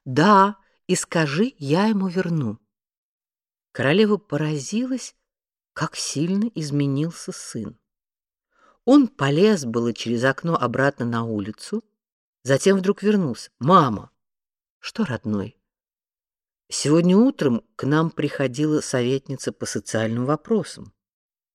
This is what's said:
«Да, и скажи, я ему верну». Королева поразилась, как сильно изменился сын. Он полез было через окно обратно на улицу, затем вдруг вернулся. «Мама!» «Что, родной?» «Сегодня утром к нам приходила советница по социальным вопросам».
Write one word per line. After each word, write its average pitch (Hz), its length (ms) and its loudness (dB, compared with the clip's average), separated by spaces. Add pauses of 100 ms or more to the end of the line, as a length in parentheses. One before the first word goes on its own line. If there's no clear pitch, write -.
«Да, 196 540 4 (280)
и 185 80 0
скажи, 170 640 -2
я 156 280 0
ему 202 220 0
верну». 165 500 -2 (1120)
Королева 196 460 2
поразилась, 156 960 -6 (560)
как - 240 -6
сильно 190 580 -2
изменился 147 800 -4
сын. - 460 -12 (1080)
Он 262 240 6
полез 156 560 2
было 117 300 -2
через 117 300 -4
окно 160 320 0
обратно 127 500 0
на 117 180 -2
улицу, 110 580 -6 (600)
затем 139 340 2
вдруг 190 260 -2
вернулся. 190 560 0
«Мама!» 135 520 2 (680)
«Что, - 260 -6
родной?» 107 540 -6 (1080)
«Сегодня 170 480 2
утром 196 480 2 (120)
к - 80 -8
нам 156 260 0
приходила 143 720 -2
советница 131 720 -4
по - 140 -10
социальным 113 600 -4
вопросам». - 680 -4 (640)